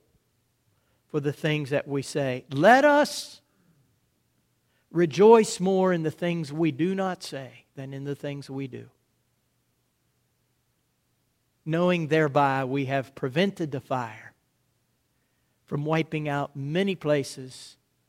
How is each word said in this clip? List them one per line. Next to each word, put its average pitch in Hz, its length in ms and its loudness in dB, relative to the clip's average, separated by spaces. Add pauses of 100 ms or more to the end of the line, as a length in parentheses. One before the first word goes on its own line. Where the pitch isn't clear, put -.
(1080)
for 156 120 -2
the 139 120 -2
things 151 360 -2
that 139 180 -2
we 143 140 -2
say. 131 500 -4
Let 220 360 6
us - 540 0 (1500)
rejoice 175 680 6
more 185 320 2
in 170 120 0
the 156 80 -2
things 170 420 -4
we 160 180 0
do 160 240 -2
not 190 280 -6
say 127 420 -14 (120)
than 135 180 -12
in 135 100 -12
the 143 100 -6
things 143 360 -12
we 135 160 -8
do, 120 240 -14 (2750)
knowing 170 440 0
thereby 139 560 2
we 135 200 -2
have 135 300 -4
prevented 160 560 -2
the 131 100 -6
fire 117 540 -8 (1300)
from 147 220 -6
wiping 156 420 -2
out 143 260 -4
many 165 400 -2
places, 139 840 -4 (300)